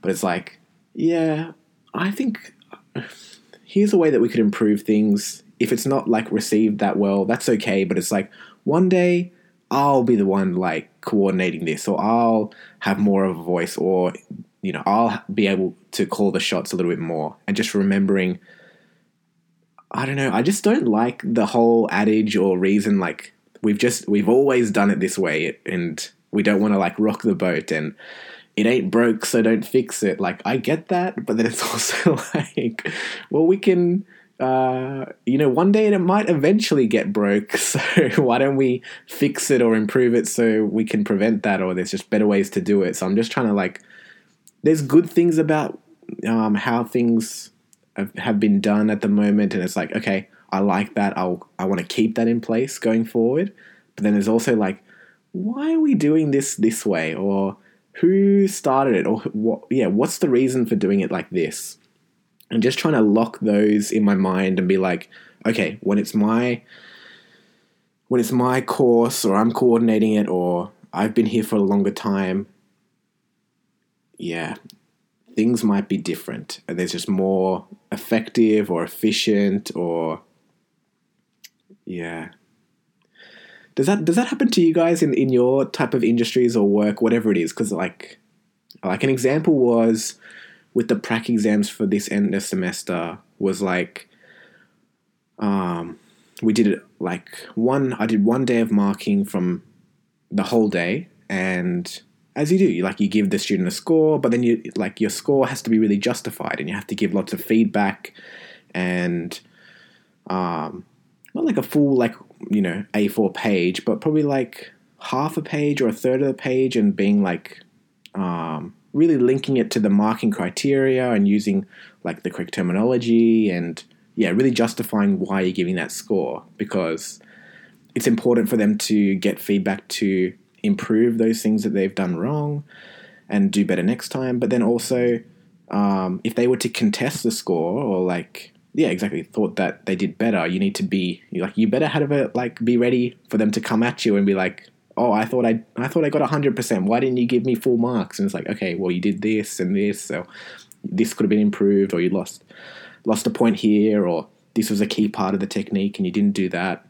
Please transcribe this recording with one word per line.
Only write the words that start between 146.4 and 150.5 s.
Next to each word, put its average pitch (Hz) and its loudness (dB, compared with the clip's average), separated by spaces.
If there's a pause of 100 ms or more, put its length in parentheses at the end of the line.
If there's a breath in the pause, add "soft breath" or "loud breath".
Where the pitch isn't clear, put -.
percent. 110 -2
Why 117 2
didn't 127 0
you 120 2
give 120 0
me 120 2
full 120 0
marks?" 117 -2
And 98 0
it's 98 -4
like, - -8
"Okay, 95 -4
well, 92 -2
you 90 -2
did 98 -2
this 107 -2
and 90 -2
this, 101 -2
so - -8 (580 loud breath)